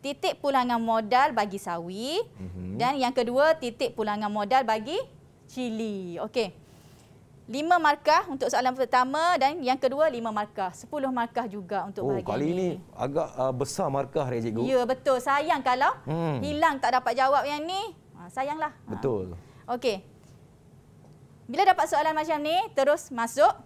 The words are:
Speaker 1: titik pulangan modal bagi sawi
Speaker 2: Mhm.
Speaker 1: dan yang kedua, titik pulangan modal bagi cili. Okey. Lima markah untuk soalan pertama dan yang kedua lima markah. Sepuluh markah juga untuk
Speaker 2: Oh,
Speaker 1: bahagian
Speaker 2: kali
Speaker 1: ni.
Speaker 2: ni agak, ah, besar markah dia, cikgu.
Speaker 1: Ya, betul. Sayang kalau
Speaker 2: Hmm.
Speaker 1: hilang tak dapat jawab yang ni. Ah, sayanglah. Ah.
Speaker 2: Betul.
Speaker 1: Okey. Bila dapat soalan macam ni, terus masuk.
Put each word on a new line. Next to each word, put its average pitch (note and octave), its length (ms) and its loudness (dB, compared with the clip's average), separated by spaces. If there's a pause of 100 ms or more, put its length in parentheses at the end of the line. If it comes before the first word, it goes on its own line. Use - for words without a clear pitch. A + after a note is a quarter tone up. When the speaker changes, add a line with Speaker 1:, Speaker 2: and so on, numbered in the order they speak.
Speaker 1:
titik - 400 -4
pulangan B3+ 360 2
modal A3+ 520 2
bagi G#3 240 -2
sawi G3 640 -6 (160)
Speaker 2:
Mhm. F3+ 400 -10
Speaker 1:
dan B3 240 0
yang B3+ 160 0
kedua, C4 400 2
titik B3 400 -4
pulangan G#3 360 -2
modal G#3+ 320 2
bagi A3+ 360 -2 (480)
cili. G#3+ 720 -6
Okey. G#3+ 440 -4 (880)
Lima D#4+ 280 2
markah D4+ 520 4
untuk B3+ 160 -2
soalan B3+ 240 2
pertama C4 640 2
dan D4 240 2
yang B3+ 160 0
kedua C#4 320 2
lima A#3 240 -2
markah. G#3 400 -4
Sepuluh C4 400 -4
markah A#3+ 360 -2
juga G3 360 -6
untuk G3 240 -4
Speaker 2:
Oh, C#3 80 0
Speaker 1:
bahagian A#2 120 -4
Speaker 2:
kali C3 200 0
Speaker 1:
ni. F3 80 0
Speaker 2:
ni F#3 140 0 (260)
agak, C#3+ 400 -2
ah, C3 160 0
besar C#3 400 -2
markah C3+ 360 -2
dia, B2 120 -2
cikgu. A2+ 240 -2
Speaker 1:
Ya, B3+ 240 2
betul. B3+ 320 0
Sayang D4 400 0
kalau C4 320 2 (160)
Speaker 2:
Hmm. D#3 320 0
Speaker 1:
hilang D4 400 0
tak B3+ 160 2
dapat B3 160 0
jawab C4 320 4
yang D4 200 -4
ni. F#4+ 280 -6 (240)
Ah, F3+ 160 -18
sayanglah. D4 400 -4
Ah. - 240 -16
Speaker 2:
Betul. F#2+ 400 -4 (320)
Speaker 1:
Okey. A#3 320 -2 (1500)
Bila E4 200 4
dapat E4+ 240 4
soalan D#4 240 2
macam D#4 240 0
ni, D4+ 160 0 (160)
terus C#4+ 400 2
masuk. B3 400 2 (140)